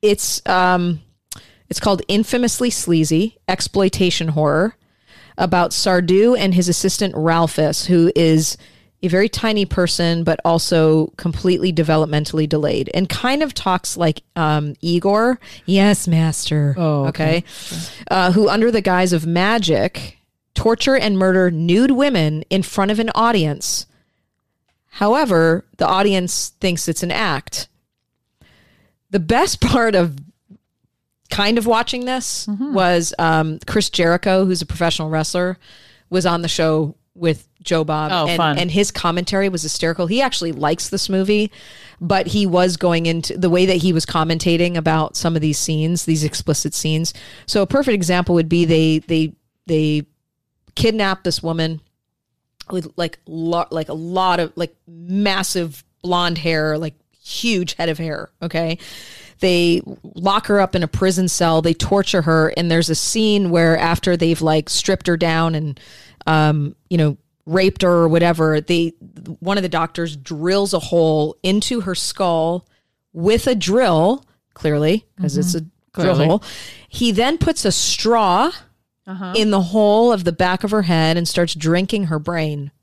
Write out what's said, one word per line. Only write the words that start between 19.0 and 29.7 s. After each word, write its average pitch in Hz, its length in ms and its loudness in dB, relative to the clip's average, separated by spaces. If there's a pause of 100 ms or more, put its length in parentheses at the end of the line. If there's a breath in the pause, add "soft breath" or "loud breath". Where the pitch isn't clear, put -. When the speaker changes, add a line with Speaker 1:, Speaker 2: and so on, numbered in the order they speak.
Speaker 1:
of 160 140 0
magic, 175 920 0 (360)
torture 233 400 2
and 214 220 0
murder 185 340 4
nude 175 400 2
women 190 580 0
in 190 140 0
front 202 280 -2
of 214 80 0
an 226 140 -2
audience. 170 720 0 (1000)
However, 202 800 2 (120)
the 160 100 0
audience 190 640 0 (100)
thinks 175 280 -2
it's 165 160 -4
an 175 80 -4
act. - 560 -6 (1400 soft breath)
The 196 100 0
best 233 420 0
<laughs> - 0 -
part 233 340 2